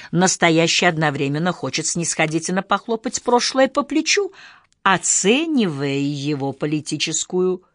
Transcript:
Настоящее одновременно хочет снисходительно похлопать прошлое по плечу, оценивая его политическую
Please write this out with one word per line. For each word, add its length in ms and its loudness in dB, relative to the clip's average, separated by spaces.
Настоящее 800 4
одновременно 600 0
хочет 360 -4
снисходительно 760 -2
похлопать 600 -4
прошлое 440 2
по 140 -2
плечу, 500 0
оценивая 1120 0
его 560 -2
политическую 1080 -2